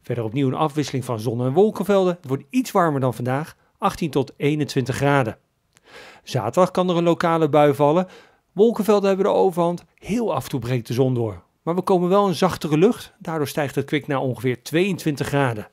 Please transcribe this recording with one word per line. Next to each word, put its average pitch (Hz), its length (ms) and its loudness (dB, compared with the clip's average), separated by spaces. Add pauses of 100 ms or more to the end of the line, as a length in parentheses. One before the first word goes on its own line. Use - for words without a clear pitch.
Verder 117 220 -6
opnieuw 131 240 -2
een 127 60 0
afwisseling 143 520 -4
van 113 140 -6
zon- 120 260 -4
en 131 80 -2
wolkenvelden. 190 640 2
Het 139 120 -20
wordt 131 220 -4
iets 254 220 -2
warmer 160 300 2
dan 127 120 0
vandaag, 131 420 -6 (220)
achttien 185 320 -2
tot 127 280 -2
eenentwintig 143 580 -2
graden. 139 420 0 (880)
Zaterdag 127 480 0
kan 185 180 0
er 170 80 0
een 175 60 0
lokale 165 460 2
bui 147 240 4
vallen. 151 340 2 (440)
Wolkenvelden 208 560 2
hebben 190 180 0
de 196 60 2
overhand, 175 540 0 (100)
heel 208 380 -4
af 131 100 -4
en - 60 -12
toe 139 100 -4
breekt 117 280 -4
de 123 60 -6
zon 131 200 2
door. 110 300 -4 (180)
Maar 170 140 -2
we 185 60 0
komen 180 280 2
wel 202 180 4
een 170 80 0
zachtere 156 420 0
lucht, 208 420 2
daardoor 156 280 -4
stijgt 143 280 -4
het 135 100 -2
kwik 151 220 -4
naar 139 120 -2
ongeveer 127 440 -4
tweeëntwintig 160 640 -2
graden. 127 460 0